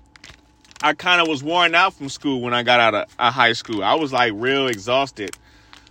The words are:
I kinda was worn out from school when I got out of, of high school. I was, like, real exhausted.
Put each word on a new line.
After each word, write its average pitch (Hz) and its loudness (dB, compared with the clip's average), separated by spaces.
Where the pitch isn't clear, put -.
I 151 2
kinda 175 2
was 156 -4
worn 165 2
out 180 2
from 139 -12
school 131 -4
when 123 -4
I 120 0
got 120 4
out 113 4
of, - -4
of 120 2
high 123 2
school. 113 -6
I 107 2
was, 151 -2
like, 120 0
real 131 -2
exhausted. 120 -4